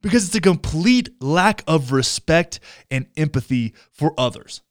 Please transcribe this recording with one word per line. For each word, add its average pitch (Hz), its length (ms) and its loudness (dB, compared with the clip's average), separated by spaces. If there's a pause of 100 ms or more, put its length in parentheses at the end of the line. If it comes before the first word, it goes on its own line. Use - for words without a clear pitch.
Because 208 240 2
it's 175 80 -6
a 208 60 2
complete 185 680 2 (140)
lack 185 440 0
of 143 260 0
respect 160 680 0 (300)
and 131 160 -4 (100)
empathy 127 580 -2 (180)
for 156 260 -2
others. - 520 -6